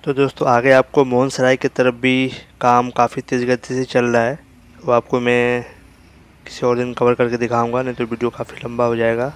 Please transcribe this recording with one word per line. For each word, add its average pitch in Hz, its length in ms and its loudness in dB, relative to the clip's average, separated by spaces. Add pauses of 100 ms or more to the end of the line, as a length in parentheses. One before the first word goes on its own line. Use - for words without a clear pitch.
तो 147 100 -2
दोस्तों, 139 360 0
आगे 123 220 4
आपको 131 340 4
मोहन 127 240 0
सराय 131 280 2
की 143 120 -2
तरफ 127 260 0
भी 131 360 0 (300)
काम 123 300 4
काफ़ी 120 300 -2
तेज़ 123 240 -4
गति 123 300 -2
से 131 100 -2
चल 123 200 0
रहा 120 180 2
है, 131 160 -4 (460)
वो 127 60 0
आपको 120 280 0
मैं 123 440 0 (840)
किसी - 200 -8
और 123 120 2
दिन 123 160 -4
cover 120 200 2
करके 120 240 0
दिखाऊंगा, 120 440 -2
नहीं 127 140 -6
तो 120 100 -4
वीडियो 117 240 -4
काफ़ी - 340 -12
लंबा 120 220 -2
हो 117 100 0
जाएगा। 117 400 -2